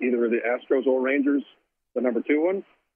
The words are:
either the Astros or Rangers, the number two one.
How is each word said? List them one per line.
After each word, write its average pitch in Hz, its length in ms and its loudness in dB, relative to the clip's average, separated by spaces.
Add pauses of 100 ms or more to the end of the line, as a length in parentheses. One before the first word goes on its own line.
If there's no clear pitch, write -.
either 120 280 0
the 117 80 0
Astros 123 500 -2
or 131 140 2
Rangers, 139 420 0 (500)
the 123 80 -4
number 120 200 0
two 147 220 0
one. 185 200 -2 (320)